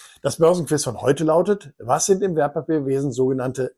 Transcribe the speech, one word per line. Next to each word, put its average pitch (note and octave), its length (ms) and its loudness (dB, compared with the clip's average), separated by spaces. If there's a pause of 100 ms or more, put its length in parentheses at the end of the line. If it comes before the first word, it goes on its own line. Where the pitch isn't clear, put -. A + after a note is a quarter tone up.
(220)
Das - 160 -4
Börsenquiz E3 460 2
von A#2 180 -8
heute C#3+ 220 0
lautet, F3 560 0
was C3 260 -2
sind G3 160 2
im F#3+ 140 -2
Wertpapierwesen C#3+ 760 -2
sogenannte C3 680 -2